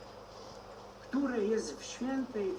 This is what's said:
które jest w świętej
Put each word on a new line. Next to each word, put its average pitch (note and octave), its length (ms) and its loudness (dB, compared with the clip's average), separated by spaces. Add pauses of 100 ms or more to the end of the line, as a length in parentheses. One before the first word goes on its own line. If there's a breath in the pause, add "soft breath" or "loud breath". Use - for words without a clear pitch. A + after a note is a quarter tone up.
(1000)
które B3 420 4
jest G#3+ 340 4
w - 60 -10
świętej A#3+ 760 0